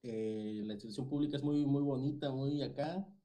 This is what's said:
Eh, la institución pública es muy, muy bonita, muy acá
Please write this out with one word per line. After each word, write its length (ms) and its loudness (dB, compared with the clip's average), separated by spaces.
Eh, 600 -2
la 100 -4
institución 340 -6
pública 280 0
es 80 0
muy, 200 4
muy 180 4
bonita, 500 0
muy 300 0
acá 440 -2